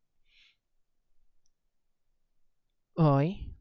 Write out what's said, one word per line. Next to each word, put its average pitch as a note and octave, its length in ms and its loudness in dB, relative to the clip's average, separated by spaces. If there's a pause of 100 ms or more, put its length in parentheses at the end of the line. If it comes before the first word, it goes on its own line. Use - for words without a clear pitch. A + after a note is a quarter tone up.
(3000)
Okay, D3+ 680 0